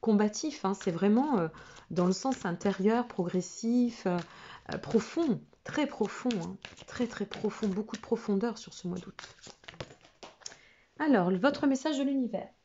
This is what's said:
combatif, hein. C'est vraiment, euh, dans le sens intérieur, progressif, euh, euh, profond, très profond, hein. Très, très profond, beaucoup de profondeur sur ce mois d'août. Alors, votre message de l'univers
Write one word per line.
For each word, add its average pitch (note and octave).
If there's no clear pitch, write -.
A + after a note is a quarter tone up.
combatif, G#3+
hein. F#3+
C'est G3
vraiment, G#3
euh, E3
dans F3
le F#3
sens C4
intérieur, G3+
progressif, A3+
euh, F3
euh, -
profond, A#3
très D4
profond, -
hein. F#3
Très, -
très G#3+
profond, G#3
beaucoup G#3
de -
profondeur A3
sur -
ce -
mois F3+
d'août. F3+
Alors, A#3
votre B3+
message C4+
de C#4
l'univers B3+